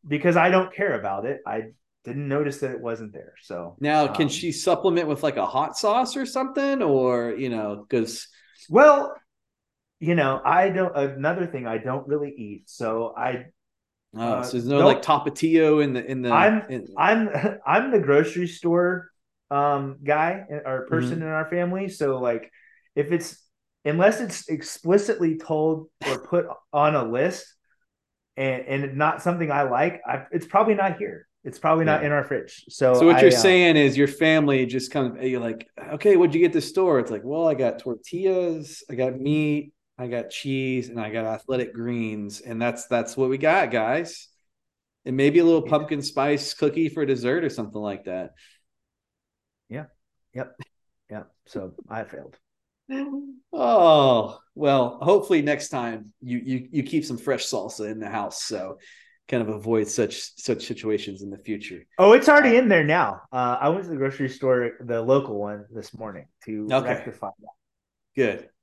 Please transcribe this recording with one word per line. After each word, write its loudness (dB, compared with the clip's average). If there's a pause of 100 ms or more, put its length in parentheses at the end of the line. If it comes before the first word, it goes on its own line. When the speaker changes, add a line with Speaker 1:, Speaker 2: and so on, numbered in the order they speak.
Speaker 1:
because 2
I 4
don't 2
care -2
about -6
it, -6
I -6 (420)
didn't -8
notice -2
that -4
it -10
wasn't -10
there. -20
So -12
Speaker 2:
Now, 2
can 0
Speaker 1:
um, -2
Speaker 2:
she -6
supplement 0
with, -4
like, -2
a -2
hot -2
sauce 0
or -6
something? -4
Or, 2
you -4
know, -6
'cause -4 (400)
Speaker 1:
Well, 6 (840)
you 0
know, 2
I 4
don't, -2
another -2
thing -8
I -4
don't -6
really -4
eat. -16
So -4
I, -6 (680)
Speaker 2:
Oh, -10
Speaker 1:
uh, -2
Speaker 2:
so -8
there's -4
no, 2
Speaker 1:
don't 8
Speaker 2:
like, 0
Tapatio 4
in 0
the, -4
in -6
the 0
Speaker 1:
I'm, 4
Speaker 2:
in -8 (100)
Speaker 1:
I'm, 2 (320)
<laughs> -8
I'm 0
the 4
grocery 0
store, -2 (420)
um, 0
guy 0
or -6
person 0
Speaker 2:
Mm-hmm. -6
Speaker 1:
in -4
our -4
family. -4
So, -2
like, -2 (460)
if -2
it's, -4 (420)
unless 2
it's -10
explicitly -2
told -2 (180)
or -4
put -2 (280)
on 2
a 0
list -4 (880)
and, -4
and -6
not 0
something -2
I 2
like, 0
I, -4 (100)
it's -4
probably 2
not 0
here. -10 (200)
It's -14
probably 2
not 2
Speaker 2:
Yeah. -2
Speaker 1:
in 0
our 0
fridge. -8
So 4
Speaker 2:
So 6
what 10
Speaker 1:
I, 8
Speaker 2:
you're 10
Speaker 1:
um, 4
Speaker 2:
saying 6
is 6
your 4
family 4
just -6
comes, -4
you're -2
like, -6 (280)
"Okay, 4
what'd 4
you 4
get 6
at 0
the 2
store?" 2
It's -4
like, -6
"Well, -2
I 2
got -2
tortillas, -4
I -10
got -2
meat, -2 (260)
I -10
got -6
cheese, -4
and -10
I -8
got -6
athletic -6
greens." -6
And -8
that's, -4
that's -2
what 0
we -2
got, 2
guys. -4 (800)
And -4
maybe 4
a 6
little 4
Speaker 1:
Yeah. -10
Speaker 2:
pumpkin -2
spice -2
cookie -2
for -4
dessert -2
or -2
something -10
like -10
that. -10 (1400)
Speaker 1:
Yeah. -12 (480)
Yep. -12 (560)
Yeah. -14 (220)
So -14 (120)
I -10
failed. -18 (1160)
Speaker 2:
Oh, 4 (180)
well, 0
hopefully 4
next -4
time -8
you, -6
you, -6
you -2
keep -4
some -8
fresh -4
salsa -8
in -10
the -10
house. -8
So -10 (500)
kind -2
of -4
avoid -2
such, -2 (240)
such -4
situations -6
in -14
the -14
future. -12 (120)
Speaker 1:
Oh, 10
it's 6
already 8
Speaker 2:
Uh, 6
Speaker 1:
in 2
there 6
now. 0 (100)
Uh, -2
I 2
went -2
to -12
the -8
grocery -4
store, 0
the -4
local 2
one, -8
this -14
morning -14 (180)
to -8
Speaker 2:
Okay. 0
Speaker 1:
rectify -8 (120)
that. -20 (640)
Speaker 2:
Good. -2 (140)